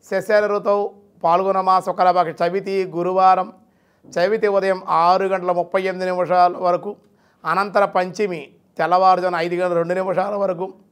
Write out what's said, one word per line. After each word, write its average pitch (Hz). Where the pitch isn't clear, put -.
శశిర 214
ఋతువు, 202
పాల్గొన 190
మాస 185
శుక్లపక్ష 180
చవితి, 190
గురువారం. 185
చవితి 214
ఉదయం 190
ఆరు 175
గంటల 180
ముప్పై 175
ఎనిమిది 185
నిమిషాల 180
వరకు, 180
అనంతర 196
పంచమి 185
తెల్లవారుజామున 180
ఐదు 175
గంటల 175
రెండు 170
నిమిషాల 190
వరకు 190